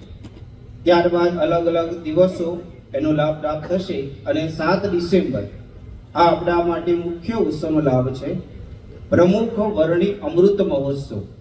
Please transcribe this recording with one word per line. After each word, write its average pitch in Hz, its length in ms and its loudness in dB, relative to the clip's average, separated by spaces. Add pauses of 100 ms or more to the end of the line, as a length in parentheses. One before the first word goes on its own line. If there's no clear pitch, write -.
(840)
ત્યારબાદ 175 540 4
અલગ 170 280 2
અલગ 165 380 0
દિવસો 170 440 2 (460)
એનો 156 180 0
લાભ 151 300 2
પ્રાપ્ત 151 280 -4
થશે. 175 300 -2 (280)
અને 156 220 0
સાત 180 320 0 (100)
ડિસેમ્બર, 160 520 0 (720)
આ 165 100 6
આપણા 170 380 2
માટે 170 320 -2
મુખ્ય 170 380 -4
ઉત્સવનો 156 460 0
લાભ 127 340 2
છે, 143 160 -8 (800)
પ્રમુખ 202 500 4
વર્ણી 175 540 2 (100)
અમૃત 170 380 4
મહોત્સવ. 139 600 -4 (200)